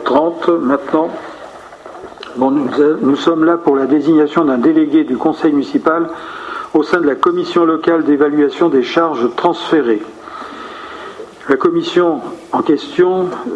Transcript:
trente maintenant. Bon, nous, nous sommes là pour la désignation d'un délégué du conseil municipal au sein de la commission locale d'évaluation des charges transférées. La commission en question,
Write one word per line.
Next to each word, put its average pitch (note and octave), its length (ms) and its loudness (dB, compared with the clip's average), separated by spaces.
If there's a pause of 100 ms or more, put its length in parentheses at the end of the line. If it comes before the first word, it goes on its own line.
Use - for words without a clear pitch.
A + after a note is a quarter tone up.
trente D#3+ 440 0
maintenant. D#3 640 0 (1300)
Bon, C3 160 2
nous, C#3+ 160 0 (340)
nous C3+ 140 2
sommes D#3+ 300 2
là E3+ 120 4
pour C#3+ 180 2
la C3+ 100 2
désignation D3+ 600 2
d'un C3 140 2
délégué D#3 440 4
du B2+ 140 -2
conseil D#3 360 0
municipal D#3+ 540 0 (680)
au D3+ 80 2
sein F3+ 160 0
de D3+ 80 0
la C#3 80 2
commission F3 500 0
locale D#3+ 380 2
d'évaluation D3 640 2
des C3 140 2
charges D3 520 0
transférées. C#3+ 680 0 (1500)
La C#3 60 2
commission E3+ 640 0 (320)
en B2 100 -2
question, F3+ 640 0 (300)